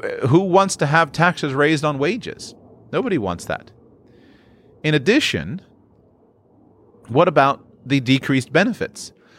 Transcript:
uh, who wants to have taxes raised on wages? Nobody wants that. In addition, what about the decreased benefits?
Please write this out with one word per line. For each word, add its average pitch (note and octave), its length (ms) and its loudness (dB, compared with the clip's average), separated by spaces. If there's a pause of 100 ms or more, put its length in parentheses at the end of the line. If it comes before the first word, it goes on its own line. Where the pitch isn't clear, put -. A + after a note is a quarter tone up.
uh, - 240 -4
who D3+ 120 6
wants F#3+ 380 2
to D#3 100 -2
have D#3 240 0
taxes E3+ 420 0
raised D3 320 0
on C#3+ 140 -2
wages? - 560 -6 (360)
Nobody F#3+ 280 -2
wants F2+ 260 -6
that. - 260 -8 (1120)
In D3+ 120 0
addition, C#3+ 680 0 (1500)
what D3+ 180 4
about C#3 360 2 (220)
the C3+ 140 0
decreased C3 520 0
benefits? - 640 -2 (260)